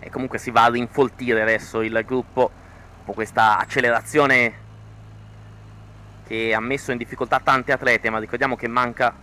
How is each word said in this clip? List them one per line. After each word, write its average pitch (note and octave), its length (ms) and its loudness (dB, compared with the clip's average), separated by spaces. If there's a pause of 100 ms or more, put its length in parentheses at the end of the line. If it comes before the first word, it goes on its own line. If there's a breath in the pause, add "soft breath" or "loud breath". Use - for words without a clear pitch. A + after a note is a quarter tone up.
E - 60 -16
comunque C3 280 -6
si - 120 -8
va A2+ 140 6
a A#2+ 40 6
rinfoltire A#2+ 720 0
adesso A2 380 -2
il A2 240 -2
gruppo, B2+ 460 -2 (480 loud breath)
dopo - 140 -14
questa A2 440 2
accelerazione B2 960 2 (1700)
che A2+ 260 -2
ha A2 60 2
messo B2+ 320 -4
in B2 80 -2
difficoltà B2 400 -4
tante C3 320 0
atlete, B2 400 0
ma A2 80 -2
ricordiamo A#2+ 380 -4
che A#2+ 100 -8
manca A#2+ 560 0